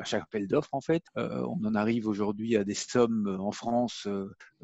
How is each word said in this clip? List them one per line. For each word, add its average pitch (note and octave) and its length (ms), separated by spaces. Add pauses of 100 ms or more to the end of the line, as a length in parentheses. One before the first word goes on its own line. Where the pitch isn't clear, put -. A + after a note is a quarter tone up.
à F#2 40
chaque G#2 180
appel G2+ 260
d'offres, D3 240
en C3+ 80
fait. E3 220 (160)
Euh, B2 280
on A#2 200
en G#2+ 80
arrive A2 340
aujourd'hui G#2+ 480
à G2+ 80
des G2+ 80
sommes, A2+ 540
euh, F#2+ 120
en G2+ 140
France, A#2+ 540
euh, G2 280 (280)